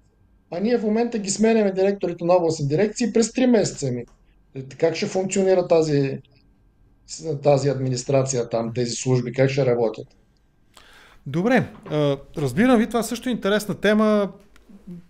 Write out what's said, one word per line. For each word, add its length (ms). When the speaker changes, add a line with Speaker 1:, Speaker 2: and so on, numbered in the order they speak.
Speaker 1:
А 80
ние 180
в 60
момента 360
ги 100
сменяме 420
директорите 540
на 80
областни 340
дирекции 460
през 200
три 140
месеца. 440
Ми, 120
как 180
ще 100
функционира 600
тази, 520
тази 260
администрация 800
там, 240
тези 180
служби, 420
как 160
ще 160
работят? 420
Speaker 2:
Добре, 420
а, 320
разбирам 420
ви, 80
това 160
също 260
е 20
интересна 440
тема. 560